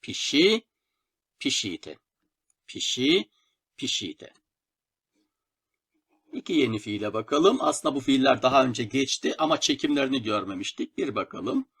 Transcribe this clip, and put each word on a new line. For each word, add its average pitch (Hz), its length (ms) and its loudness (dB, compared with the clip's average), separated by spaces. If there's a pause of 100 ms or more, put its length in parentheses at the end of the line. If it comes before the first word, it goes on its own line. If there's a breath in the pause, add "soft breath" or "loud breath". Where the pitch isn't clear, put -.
Pişi, 175 600 2 (760)
pişite. 92 580 -6 (680)
Pişi, 160 640 0 (480)
pişite. - 560 -8 (2000)
İki - 200 -8
yeni 123 260 2
fiile 104 340 -6
bakalım. 151 480 4
Aslında 151 340 0
bu 139 40 -2
fiiller 131 420 4
daha 139 240 6
önce 123 180 -2
geçti 131 540 -2
ama 156 220 2
çekimlerini 139 640 0
görmemiştik. 98 760 -6
Bir 135 180 -4
bakalım. 240 520 -2 (140)